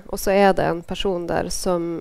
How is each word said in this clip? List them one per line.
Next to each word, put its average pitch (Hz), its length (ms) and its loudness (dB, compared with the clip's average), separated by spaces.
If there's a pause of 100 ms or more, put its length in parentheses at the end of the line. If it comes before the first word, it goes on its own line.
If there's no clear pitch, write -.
og 190 120 -8
så 202 120 0
er 196 240 6
det 143 120 0
en 170 160 -2
person 180 420 -4
der 175 260 -2
som, 170 480 -2